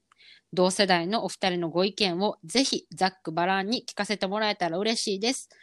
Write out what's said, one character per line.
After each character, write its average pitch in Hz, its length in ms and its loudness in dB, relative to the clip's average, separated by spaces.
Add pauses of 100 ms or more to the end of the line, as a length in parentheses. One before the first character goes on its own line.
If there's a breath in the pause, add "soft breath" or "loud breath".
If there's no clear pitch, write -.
(520 loud breath)
同 180 180 4
世 196 160 2
代 175 220 4
の 220 160 -2
お 180 40 -2
二 190 220 -2
人 175 100 0
の 165 100 -2
ご 175 140 2
意 208 80 0
見 185 280 0
を 208 240 0
ぜ 220 180 2
ひ - 320 -2
ざ 185 120 0
っ 190 140 -2
く 165 120 -10
ば 170 140 0
ら 190 160 0
ん 190 60 -6
に 233 160 -4
聞 - 120 -14
か 202 80 -4
せ 202 120 -4
て 196 120 -2
も 202 100 -4
ら 214 100 0
え 208 60 0
た 175 140 -2
ら 165 100 -4
嬉 220 240 0
し 202 140 -2
い - 20 -2
で 226 140 2
す。 - 160 -8 (140 soft breath)